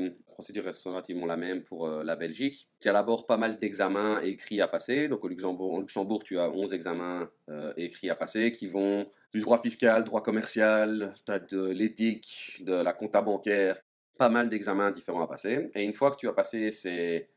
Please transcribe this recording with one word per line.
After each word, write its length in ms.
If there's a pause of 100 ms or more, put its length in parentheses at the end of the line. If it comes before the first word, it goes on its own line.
(280)
procédure 360
reste 200
relativement 420
la 120
même 260
pour, 240
euh, 160
la 120
Belgique. 520 (140)
Il 60
y 20
a 40
d'abord 320
pas 120
mal 200
d'examens 640
écrits 400
à 60
passer. 400
Donc, 160
au 40
Luxembourg, 460
au 80
Luxembourg, 420
tu 160
as 100
onze 240
examens, 560 (200)
euh, 260
écrits 340
à 60
passer 380
qui 140
vont 380 (280)
du 80
droit 200
fiscal, 420
droit 200
commercial, 880 (120)
t'as 140
de 280
l'éthique, 960
de 100
la 200
compta 280
bancaire, 560 (400)
pas 120
mal 200
d'examens 420
différents 300
à 60
passer. 480
Et 80
une 100
fois 180
que 60
tu 100
as 60
passé 380
ces 640